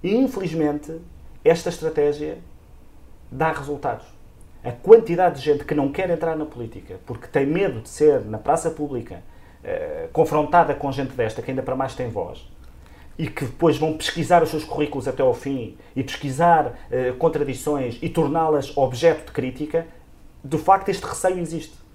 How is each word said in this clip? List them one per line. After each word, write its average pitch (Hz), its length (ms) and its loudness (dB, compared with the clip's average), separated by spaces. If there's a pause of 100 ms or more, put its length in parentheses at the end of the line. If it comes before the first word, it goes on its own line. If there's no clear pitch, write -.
E, 190 140 0
infelizmente, 160 760 0 (500)
esta 165 260 4
estratégia 151 680 -2 (920)
dá 156 220 0
resultados. 139 540 -6 (580)
A 123 80 -6
quantidade 175 680 6
de - 60 -8
gente 143 180 2
que 151 120 -2
não 139 160 0
quer 185 180 -4
entrar 165 260 0
na 156 100 -4
política, 113 600 -14
porque 113 220 -12
tem 139 180 0
medo 156 340 0
de - 80 -14
ser, 147 380 4
na 107 140 -8
praça 160 320 0
pública, 123 500 -8 (420)
eh, 80 480 -6
confrontada 156 640 4
com 139 180 -4
gente 127 220 -4
desta, 110 280 -2
que - 100 -8
ainda 131 100 -4
para 131 140 -4
mais 135 180 -4
tem 123 160 -6
voz, 92 360 -8 (720)
e 160 100 -4
que - 180 -6
depois 156 320 2
vão 156 160 0
pesquisar 170 500 2
os 156 60 0
seus 156 140 -4
currículos 143 440 -4
até 131 140 -2
ao 127 120 4
fim, 127 440 -6 (180)
e 135 80 -2
pesquisar, 135 680 2 (180)
eh, 127 260 0
contradições, 143 840 -2
e - 80 -4
torná-las 156 680 0
objeto 135 520 2
de - 40 -18
crítica, 151 560 -4 (560)
de 139 140 -4
facto 190 320 4
este 175 160 -4
receio 185 340 -2
existe. 165 360 -8 (200)